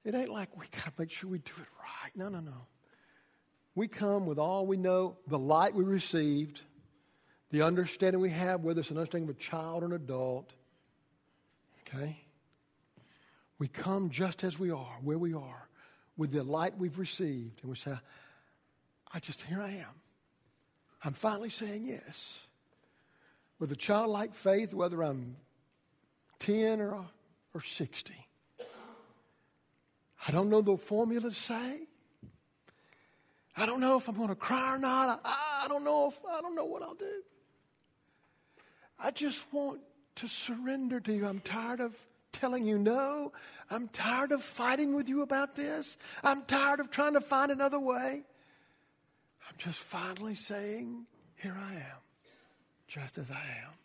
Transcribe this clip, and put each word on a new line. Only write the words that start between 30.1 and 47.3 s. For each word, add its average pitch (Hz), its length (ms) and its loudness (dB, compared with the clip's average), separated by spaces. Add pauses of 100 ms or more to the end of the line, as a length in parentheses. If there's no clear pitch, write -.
I 147 60 0
don't 190 180 4
know 214 100 8
the 196 160 6
formula 226 520 0
to 214 60 -6
say. 247 460 -6 (1800)
I 208 80 2
don't 240 160 2
know 262 160 6
if 254 120 0
I'm 214 80 -4
gonna 208 180 0
cry 262 400 2
or 269 40 -2
not. 262 460 4
I, 277 400 -2
I 269 40 -4
don't 285 160 -2
know 294 240 4
if, 269 100 -6 (100)
I 330 120 -4
don't 349 140 -6
know 320 100 -2
what 330 180 -6
I'll - 120 -10
do. 392 280 -8 (1800)
I 233 120 0
just - 420 -4
want 285 280 -2 (360)
to 233 120 -8
surrender 254 720 -2
to 214 120 0
you. 208 140 2
I'm 196 140 -2
tired 226 400 -4
of 233 160 -2 (360)
telling 254 340 0
you 214 120 4
no. 269 540 2 (380)
I'm 226 180 -4
tired 254 440 2
of 269 100 2
fighting 269 520 2
with 277 140 0
you 277 140 2
about 277 320 0
this. 294 420 -4 (260)
I'm 277 200 4
tired 277 380 4
of 269 100 -2
trying 294 240 4
to 285 60 10
find 285 300 4